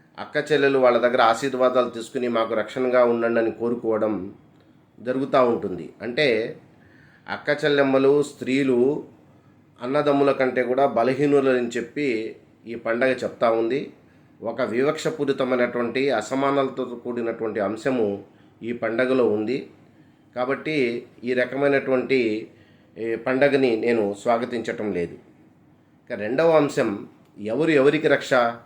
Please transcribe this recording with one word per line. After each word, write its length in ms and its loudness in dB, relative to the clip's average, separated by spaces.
అక్క 320 -4
చెల్లెలు 280 4
వాళ్ళ 180 6
దగ్గర 240 2
ఆశీర్వాదాలు 680 2
తీసుకుని 380 -8
"మాకు 260 -2
రక్షణగా 520 0
ఉండండి" 340 0
అని 120 0
కోరుకోవడం 840 -4
జరుగుతూ 460 0
ఉంటుంది. 560 -4
అంటే 580 -2
అక్క 360 -2
చెల్లెమ్మలు, 580 4
స్త్రీలు 800 0
అన్నదమ్ముల 500 2
కంటే 320 0
కూడా 220 0
బలహీనులని 840 2
చెప్పి 680 -4
ఈ 80 -10
పండగ 320 -2
చెప్తా 440 0
ఉంది. 420 -2
ఒక 200 -6
వివక్షపూరితమైనటువంటి, 1500 0
అసమానతలతో 760 0
కూడినటువంటి 760 -6
అంశము 640 -2
ఈ 100 -6
పండగలో 560 0
ఉంది. 400 -2
కాబట్టి 720 -2
ఈ 100 -2
రకమైనటువంటి, 1160 0
ఏ, 180 -4
పండగని 600 2
నేను 460 0
స్వాగతించటం 720 -2
లేదు. 200 -4
ఇక 960 -20
రెండవ 400 0
అంశం, 560 0
ఎవరు 320 -2
ఎవరికి 360 4
రక్ష? 220 0